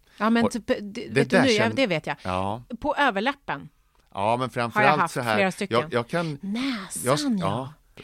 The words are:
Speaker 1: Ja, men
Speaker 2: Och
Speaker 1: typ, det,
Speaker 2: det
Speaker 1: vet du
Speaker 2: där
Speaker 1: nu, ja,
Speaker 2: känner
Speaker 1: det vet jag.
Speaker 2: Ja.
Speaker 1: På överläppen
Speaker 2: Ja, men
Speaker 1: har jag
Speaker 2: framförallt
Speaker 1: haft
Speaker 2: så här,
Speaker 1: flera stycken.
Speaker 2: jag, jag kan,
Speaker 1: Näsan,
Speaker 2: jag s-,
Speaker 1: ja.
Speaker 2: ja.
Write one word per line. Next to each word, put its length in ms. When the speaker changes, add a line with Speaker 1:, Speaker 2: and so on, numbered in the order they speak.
Speaker 1:
Ja, 120
men 140
Speaker 2:
Och 60
Speaker 1:
typ, 160
det, 140
Speaker 2:
det 300
Speaker 1:
vet 200
du 60
Speaker 2:
där 80
Speaker 1:
nu, 60
ja, 120
Speaker 2:
känner 140
Speaker 1:
det 100
vet 200
jag. 160
Speaker 2:
Ja. 400
Speaker 1:
På 160
överläppen 720
Speaker 2:
Ja, 180
men 100
Speaker 1:
har 40
jag 80
Speaker 2:
framförallt 480
Speaker 1:
haft 140
Speaker 2:
så 60
här, 160
Speaker 1:
flera 160
stycken. 280
Speaker 2:
jag, 120
jag 160
kan, 320
Speaker 1:
Näsan, 640
Speaker 2:
jag 100
s-, 100
Speaker 1:
ja. 160
Speaker 2:
ja. 640